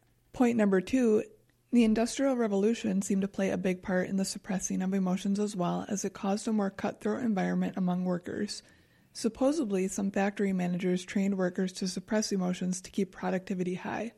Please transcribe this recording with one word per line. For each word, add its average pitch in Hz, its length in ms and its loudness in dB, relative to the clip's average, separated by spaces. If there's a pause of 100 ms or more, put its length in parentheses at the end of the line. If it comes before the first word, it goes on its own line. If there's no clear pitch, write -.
(340)
Point 240 240 4
number 196 240 4
two, 226 420 4 (480)
the 240 120 6
Industrial 240 520 2
Revolution 208 640 2
seemed 196 220 0
to 196 60 0
play 196 220 -2
a - 60 0
big 180 260 -2
part 185 280 0
in 196 60 -2
the 190 100 0
suppressing 190 560 -4
of 190 100 -2
emotions 196 480 0
as 208 160 -2
well, 180 320 -2
as 196 160 -4
it 190 80 -6
caused 202 340 -2
a 226 60 0
more 202 160 2
cutthroat 214 540 -4
environment 185 560 0
among 180 260 0
workers. 185 580 -4 (520)
Supposedly, 226 720 0
some 196 220 -2
factory 202 420 0
managers 180 520 0
trained 196 340 0
workers 185 360 0
to 190 140 -4
suppress 214 440 -2
emotions 180 500 -2
to - 80 -16
keep 190 200 -2
productivity 185 640 -4
high. 214 440 -6